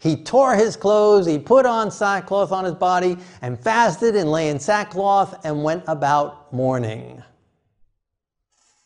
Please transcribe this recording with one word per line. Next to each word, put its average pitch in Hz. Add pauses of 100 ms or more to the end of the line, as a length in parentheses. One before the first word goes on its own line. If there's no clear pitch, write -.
he 160
tore 254
his 214
clothes, 208
he 156
put 240
on 226
sackcloth 196
on 190
his 175
body, 180 (260)
and 123
fasted 220
and 165
lay 156
in 147
sackcloth 196
and 151
went 165
about 147
mourning. 123 (1600)